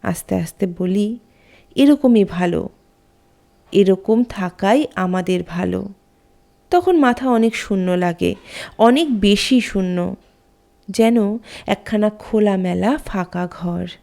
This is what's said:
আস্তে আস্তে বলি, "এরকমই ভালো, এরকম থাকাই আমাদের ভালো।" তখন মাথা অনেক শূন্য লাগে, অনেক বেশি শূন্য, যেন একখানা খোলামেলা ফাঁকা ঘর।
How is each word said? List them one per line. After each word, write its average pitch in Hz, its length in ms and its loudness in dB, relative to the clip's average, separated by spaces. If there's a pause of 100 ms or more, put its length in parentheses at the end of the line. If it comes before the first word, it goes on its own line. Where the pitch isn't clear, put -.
আস্তে 196 320 -6
আস্তে 180 320 -4 (120)
বলি, 208 400 -2 (560)
"এরকমই 262 500 4
ভালো, 175 440 -4 (1040)
এরকম 196 520 2
থাকাই 208 720 -2
আমাদের 185 520 -2
ভালো।" 185 420 -6 (800)
তখন 359 260 2
মাথা 262 340 2
অনেক 226 260 2
শূন্য 185 340 -2
লাগে, 180 440 -2 (440)
অনেক 247 420 2
বেশি 208 400 2
শূন্য, 185 560 -4 (720)
যেন 220 500 2 (280)
একখানা 214 440 -2
খোলামেলা 202 920 0
ফাঁকা 180 460 -6
ঘর। 175 360 -8 (160)